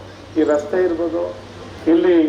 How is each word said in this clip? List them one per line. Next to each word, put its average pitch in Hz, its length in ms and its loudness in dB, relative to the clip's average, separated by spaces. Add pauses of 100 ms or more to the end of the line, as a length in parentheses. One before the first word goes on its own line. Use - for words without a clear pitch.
(380)
ಈ 156 60 4
ರಸ್ತೆ 147 400 0
ಇರ್ಬೋದು, 170 400 -2 (640)
ಇಲ್ಲಿ 170 300 4 (120)